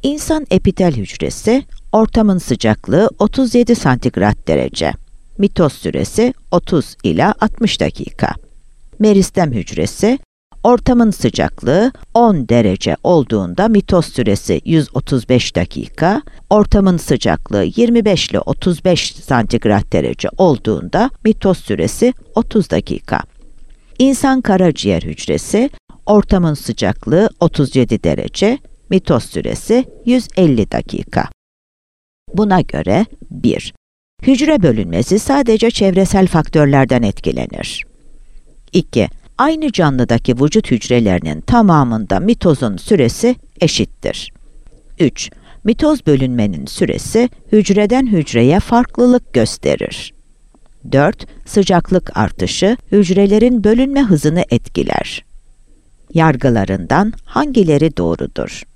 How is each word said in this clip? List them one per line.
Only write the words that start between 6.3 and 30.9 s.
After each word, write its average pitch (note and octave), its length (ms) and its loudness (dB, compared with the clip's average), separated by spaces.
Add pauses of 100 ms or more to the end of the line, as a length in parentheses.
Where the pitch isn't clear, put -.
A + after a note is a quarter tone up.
otuz - 520 -2
ila G#2 380 0
altmış - 400 0
dakika. - 540 -4 (640)
Meristem F#3+ 540 2
hücresi, A#2 640 -2 (440)
ortamın A#3+ 480 4
sıcaklığı D3 800 0 (220)
on G#3 340 2
derece A#2 540 2
olduğunda C3 640 0
mitoz G3 380 2
süresi G2+ 580 -2
yüz D#3+ 320 -2
otuz B2+ 320 -4
beş B2+ 280 0
dakika, D#3+ 680 -2 (280)
ortamın G3+ 460 4
sıcaklığı G2+ 680 -2 (120)
yirmi A#3 280 2
beş G3+ 260 0
ile F#3+ 100 -2
otuz - 440 -4
beş F3+ 300 0
santigrat A2 800 -2
derece C2+ 440 -2
olduğunda D3+ 720 0 (140)
mitoz G#3 340 0
süresi - 560 -2 (200)
otuz A3+ 360 0
dakika. - 520 -4 (760)
İnsan C4+ 420 2
karaciğer E3 640 0
hücresi, B2+ 680 -4 (360)
ortamın F#3+ 480 2
sıcaklığı A#2+ 760 0 (100)
otuz D3+ 360 0
yedi A#2 280 0
derece, G3+ 540 -2 (320)
mitoz F3 340 0
süresi G#3+ 600 -2 (220)
yüz B3 300 0
elli C#3 360 2
dakika. - 560 -4 (1080)